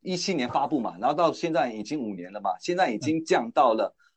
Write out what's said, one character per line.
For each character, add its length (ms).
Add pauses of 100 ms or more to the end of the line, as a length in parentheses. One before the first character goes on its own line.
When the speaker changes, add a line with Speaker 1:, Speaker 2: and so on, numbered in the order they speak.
Speaker 1:
一 160
七 180
年 140
发 180
布 140
嘛， 160
Speaker 2:
嗯。 40
Speaker 1:
然 80
后 60
到 180
现 200
在 200
已 120
经 160
五 160
年 160
了 80
嘛， 180
现 180
在 140
已 80
经 260
降 280
到 220
了 200 (220)